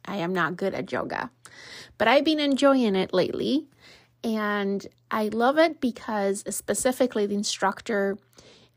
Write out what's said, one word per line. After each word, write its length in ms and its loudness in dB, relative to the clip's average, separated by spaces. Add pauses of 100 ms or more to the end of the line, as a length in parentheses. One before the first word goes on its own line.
I 140 -8
am 160 -2
not 240 -2
good 160 -2
at 180 -8
yoga, 380 -6 (680)
but 80 4
I've 180 6
been 140 2
enjoying 560 4
it 180 0
lately, 540 0 (560)
and 600 -2 (280)
I 160 0
love 320 2
it 200 4
because 680 -2
specifically 800 0
the 80 -2
instructor, 840 -2 (580)